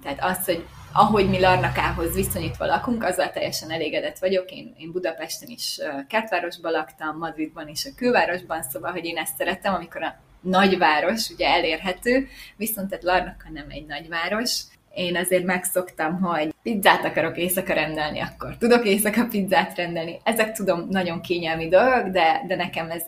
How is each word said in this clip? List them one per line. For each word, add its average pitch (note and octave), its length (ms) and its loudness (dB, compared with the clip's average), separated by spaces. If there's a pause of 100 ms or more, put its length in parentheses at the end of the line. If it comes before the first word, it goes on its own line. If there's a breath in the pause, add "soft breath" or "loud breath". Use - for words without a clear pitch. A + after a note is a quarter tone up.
tehát C#3+ 220 -8
az, F#3 200 0
hogy E3+ 220 -2 (260)
ahogy G#3 360 6
mi F#3 120 2
Larnacához F3 720 2
viszonyítva E3 520 -2
lakunk, A3 380 0
azzal F#3 260 0
teljesen D#3 400 -6
elégedett D3+ 480 -4
vagyok. F#3 320 0
Én, - 280 -16
én D#3+ 140 -12
Budapesten E3 560 -6
is, - 300 -8
ö, C#3 280 -6
kertvárosban F3 680 -2
laktam, D#3 460 -4
Madridban D#3 500 -8
is, - 160 -8
a C4+ 120 -14
külvárosban, F3 640 0
szóval, E3+ 300 -8
hogy E3 120 -6
én E3+ 120 -6
ezt D#3 200 -6
szeretem, F#3 380 -2
amikor E3+ 280 -8
a D3+ 180 -8 (200)
nagyváros, F3+ 880 4
ugye, E3+ 200 -2
elérhető, F3+ 800 0 (280 loud breath)
viszont G3+ 320 -6
tehát E3+ 160 -10
Larnaca F3+ 480 0
nem D3 160 -12
egy C#3+ 180 -14
nagyváros. E3 760 -4 (360 soft breath)
Én F3+ 180 -2
azért F3+ 280 2
megszoktam, F3+ 760 -2
hogy D#3+ 420 0
pizzát F#3+ 420 4
akarok D#3+ 320 0
éjszaka F3+ 360 -2
rendelni, D#3 480 -2
akkor - 360 -10
tudok A#3+ 280 6
éjszaka G#3 460 2
pizzát F#3 460 2
rendelni. E3+ 480 -4
Ezek, A3 280 2
tudom, F#3 380 0
nagyon F3 300 0
kényelmi E3 480 -2
dolgok, G#3+ 400 6
de, E3+ 380 4
de F#3 100 -2
nekem E3+ 340 -4
ez, - 180 -6